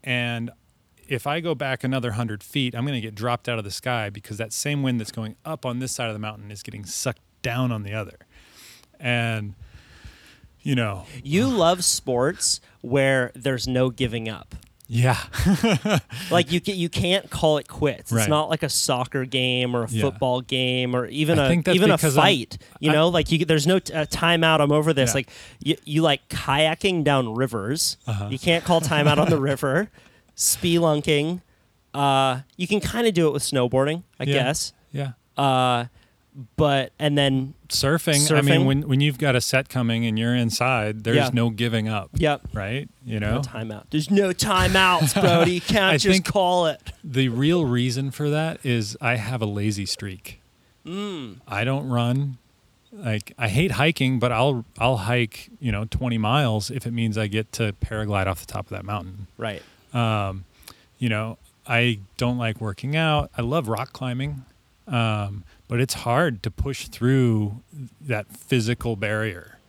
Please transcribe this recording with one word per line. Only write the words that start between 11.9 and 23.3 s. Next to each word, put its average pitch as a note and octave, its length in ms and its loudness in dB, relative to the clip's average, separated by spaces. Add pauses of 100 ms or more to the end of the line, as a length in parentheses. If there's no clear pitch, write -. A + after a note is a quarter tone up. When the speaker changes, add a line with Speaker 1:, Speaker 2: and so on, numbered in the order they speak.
Speaker 2:
where C3+ 540 2
there's B2+ 320 -2
no B2+ 220 2
giving A#2 380 -4
up. - 280 -12 (320)
Speaker 1:
Yeah. A#2+ 300 4 (280)
<laughs> F#3+ 540 2 (320)
Speaker 2:
Like, D#3+ 200 2
you F3 80 2
ca-, G3+ 140 -4
you E3+ 160 -4
can't F#3 400 0
call D#3 300 2
it - 80 -10
quits. - 440 -4
It's - 0 -
Speaker 1:
Right. A2+ 180 2
Speaker 2:
not D3+ 200 2
like D#3+ 140 -2
a C#3+ 60 -4
soccer B2+ 560 -2
game B2+ 500 0
or A#2+ 80 0
a G#2+ 60 -6
Speaker 1:
Yeah. A2 120 0
Speaker 2:
football B2+ 400 0
game B2+ 540 -2
or B2 120 -2
even D3+ 320 0
Speaker 1:
I C#3 60 4
Speaker 2:
a, C3 40 2
Speaker 1:
think E3+ 160 2
that's F#3 100 4
Speaker 2:
even G3 160 6
a E3 60 6
Speaker 1:
because C#3+ 200 2
I'm D#3 60 6
Speaker 2:
fight, E3 340 2 (220)
you D3+ 100 2
Speaker 1:
I'm D3+ 60 4
Speaker 2:
know? D#3+ 140 6
Like, E3+ 220 2